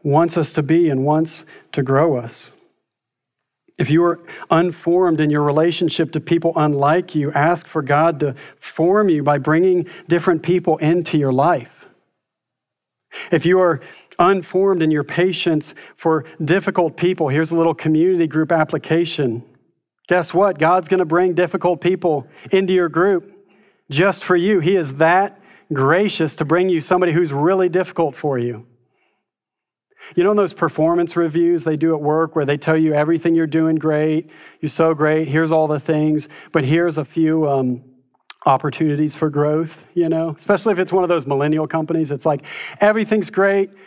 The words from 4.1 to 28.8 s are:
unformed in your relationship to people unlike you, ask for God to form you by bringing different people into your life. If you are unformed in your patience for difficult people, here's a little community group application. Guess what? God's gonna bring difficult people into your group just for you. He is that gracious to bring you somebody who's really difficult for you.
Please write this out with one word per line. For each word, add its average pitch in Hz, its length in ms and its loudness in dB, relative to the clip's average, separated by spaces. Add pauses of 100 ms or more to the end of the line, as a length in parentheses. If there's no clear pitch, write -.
unformed 170 720 0
in 151 100 0
your 147 120 0
relationship 160 720 0
to 156 80 -4
people 165 360 -2
unlike 151 580 0
you, 147 180 -2
ask 156 340 0
for 156 160 -6
God 147 380 0
to 143 140 -2 (240)
form 196 500 0
you 151 140 0
by 147 160 0
bringing 170 480 2 (220)
different 165 340 0
people 175 360 0
into 165 380 0
your 139 160 0
life. 135 540 -2 (1400)
If 165 160 0
you 185 140 4
are 165 200 2 (380)
unformed 185 640 2
in 156 80 2
your 147 140 0
patience 175 720 -2 (220)
for 160 280 -2 (200)
difficult 175 520 0
people, 175 320 0
here's 156 240 0
a 170 40 -2
little 165 180 2
community 165 520 2
group 151 240 -2
application. 156 920 -2 (640)
Guess 175 240 0
what? 180 280 2
God's 170 260 2
gonna 185 180 0
bring 175 300 0
difficult 175 460 0
people 175 480 -2 (240)
into 190 200 2
your 180 160 2
group 170 440 0 (580)
just 180 320 0
for 180 140 2
you. 185 240 2
He 180 160 2
is 147 180 -2
that 175 460 2 (320)
gracious 156 640 0
to 160 80 -4
bring 175 240 2
you 170 120 0
somebody 180 320 0
who's 160 200 0
really 180 360 0
difficult 170 460 -2
for 139 240 -4
you. 120 280 -8 (1500)